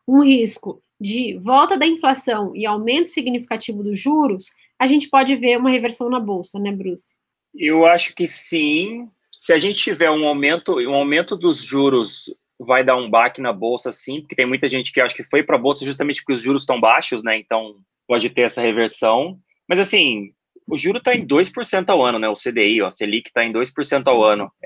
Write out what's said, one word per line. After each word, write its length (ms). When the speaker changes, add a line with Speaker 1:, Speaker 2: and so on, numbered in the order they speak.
Speaker 1:
um 160
risco 580
de 380
volta 380
da 80
inflação 720
e 100
aumento 460
significativo 720
dos 160
juros, 540
a 120
gente 200
pode 280
ver 200
uma 140
reversão 400
na 80
Bolsa, 400
né, 140
Bruce? 420
Speaker 2:
Eu 320
acho 280
que 120
sim. 840
Se 220
a 60
gente 200
tiver 320
um 160
aumento, 520
um 160
aumento 420
dos 260
juros 600
vai 240
dar 140
um 120
baque 320
na 120
Bolsa, 400
sim, 280
porque 140
tem 120
muita 220
gente 240
que 80
acha 140
que 80
foi 220
pra 140
Bolsa 260
justamente 380
porque 120
os 60
juros 260
tão 140
baixos, 420
né? 160
Então, 380
pode 240
ter 120
essa 180
reversão. 760
Mas, 100
assim, 540
o 120
juro 200
tá 160
em 120
dois 240
por 120
cento 280
ao 120
ano, 160
né? 80
O 80
C 160
D 160
I, 140
ó, 60
a 40
Selic 420
tá 120
em 80
dois 220
por 100
cento 240
ao 160
ano. 260